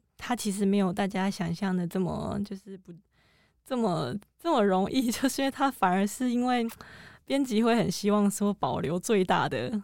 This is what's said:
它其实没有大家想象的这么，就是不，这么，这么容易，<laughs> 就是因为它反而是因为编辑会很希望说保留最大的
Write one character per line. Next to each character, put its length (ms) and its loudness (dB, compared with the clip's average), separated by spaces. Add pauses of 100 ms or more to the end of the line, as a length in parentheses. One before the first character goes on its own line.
(160)
它 200 -4
其 160 -4
实 120 0
没 140 4
有 140 2
大 160 -2
家 200 -2
想 240 -2
象 240 -2
的 80 0
这 140 -4
么， 460 -4
就 100 -12
是 240 -16
不， 140 -20 (720)
这 120 -6
么， 380 0 (240)
这 100 -6
么 140 4
容 260 4
易， 220 0
<laughs> 0 -
就 180 0
是 140 -2
因 40 2
为 40 0
它 180 0
反 220 2
而 160 2
是 240 -4
因 160 0
为 180 0 (600)
编 200 0
辑 200 2
会 100 4
很 160 2
希 220 0
望 180 4
说 240 0
保 240 -2
留 180 -2
最 280 2
大 240 2
的 360 -4